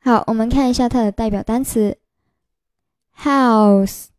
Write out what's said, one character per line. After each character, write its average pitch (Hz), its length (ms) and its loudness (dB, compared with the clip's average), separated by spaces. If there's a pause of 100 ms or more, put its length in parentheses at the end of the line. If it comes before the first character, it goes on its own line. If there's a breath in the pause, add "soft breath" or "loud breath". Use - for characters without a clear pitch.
好， 233 260 0
我 226 60 -4
们 220 160 -2
看 254 200 0
一 247 40 0
下 240 160 0
它 240 140 0
的 208 80 0
代 220 200 -4
表 202 120 -4
单 240 220 -2
词。 214 320 -2 (1200)
House，house。 220 1000 2